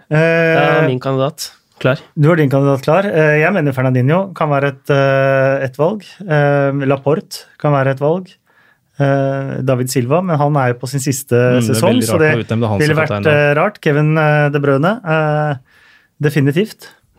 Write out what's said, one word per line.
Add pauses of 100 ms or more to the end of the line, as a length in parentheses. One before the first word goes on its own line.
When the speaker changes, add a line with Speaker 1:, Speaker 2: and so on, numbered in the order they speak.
Speaker 1:
Eh,
Speaker 2:
Ja,
min
kandidat. (260)
Klar. (180)
Speaker 1:
Du
har
din
kandidat
klar.
Eh,
jeg
mener
Fernandinho
kan
være
et,
eh,
et
valg. (240)
Eh, (180)
Laporte (180)
kan
være
et
valg. (680)
Eh, (100)
David
Silva,
men
han
er
jo
på
sin
siste
Speaker 3:
Mm,
det
er
Speaker 1:
sesong,
Speaker 3:
veldig
Speaker 1:
så
Speaker 3:
rart
Speaker 1:
det
Speaker 3:
å
utnevne
han
som
Speaker 1:
ville
Speaker 3:
kaptein,
Speaker 1:
vært,
Speaker 3:
da.
Speaker 1:
eh,
rart.
Kevin,
eh,
De
Bruyne, (120)
eh, (640)
definitivt. (280)